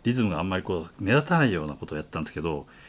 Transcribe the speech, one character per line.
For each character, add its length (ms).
リ 80
ズ 100
ム 80
が 80
あ 40
ん 60
ま 80
り 60
こ 260
う 140
目 100
立 160
た 100
な 60
い 80
よ 120
う 20
な 80
こ 120
と 100
を 20
や 60
っ 20
た 140
ん 20
で 60
す 60
け 60
ど、 260